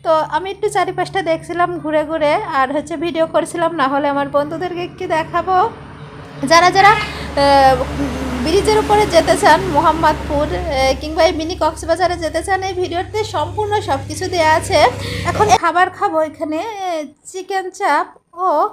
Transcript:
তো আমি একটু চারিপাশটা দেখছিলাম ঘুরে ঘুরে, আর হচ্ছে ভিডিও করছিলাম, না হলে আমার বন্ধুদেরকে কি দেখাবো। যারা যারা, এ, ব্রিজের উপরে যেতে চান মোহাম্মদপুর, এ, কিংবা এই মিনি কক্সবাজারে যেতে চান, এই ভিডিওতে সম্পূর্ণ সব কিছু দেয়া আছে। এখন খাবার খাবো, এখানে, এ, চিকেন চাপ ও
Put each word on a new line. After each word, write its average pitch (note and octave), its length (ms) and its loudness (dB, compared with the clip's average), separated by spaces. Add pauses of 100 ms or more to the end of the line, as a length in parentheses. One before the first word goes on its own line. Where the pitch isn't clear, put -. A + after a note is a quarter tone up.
তো E4+ 80 2 (240)
আমি F4+ 180 -4
একটু G#4 120 -4 (100)
চারিপাশটা F4+ 440 -2 (100)
দেখছিলাম E4+ 380 -2 (140)
ঘুরে D4+ 280 0
ঘুরে, D#4 220 0 (260)
আর C4 180 2
হচ্ছে D4 180 -4 (100)
ভিডিও D#4+ 300 0
করছিলাম, E4 360 0 (100)
না C4 120 2
হলে C#4+ 220 0
আমার C#4+ 220 -2
বন্ধুদেরকে E4+ 480 -4 (140)
কি F#4 80 -6 (100)
দেখাবো। E4+ 400 -2 (920)
যারা E4+ 260 6
যারা, G4 160 8 (500)
এ, - 20 4 (1000)
ব্রিজের G4+ 380 2
উপরে G#4 220 4 (100)
যেতে E4 280 4
চান E4+ 180 6 (160)
মোহাম্মদপুর, D#4 760 2
এ, F4+ 80 -4 (420)
কিংবা D#4+ 260 -2
এই F#4 120 0
মিনি E4 220 -6
কক্সবাজারে E4+ 640 0
যেতে D#4 220 -4
চান, F#4+ 220 0
এই F#4+ 140 -6
ভিডিওতে F4+ 360 -4 (160)
সম্পূর্ণ G4+ 380 -4 (160)
সব C#4 200 -2
কিছু F#4 160 -8 (100)
দেয়া D#4+ 240 2
আছে। E4+ 200 0 (520)
এখন G#4 160 2 (160)
খাবার F4 260 2 (100)
খাবো, E4 200 -2 (120)
এখানে, D#4 280 -6 (300)
এ, - 20 -4 (400)
চিকেন F#4 360 -6 (120)
চাপ D#4+ 280 0 (420)
ও - 20 2 (220)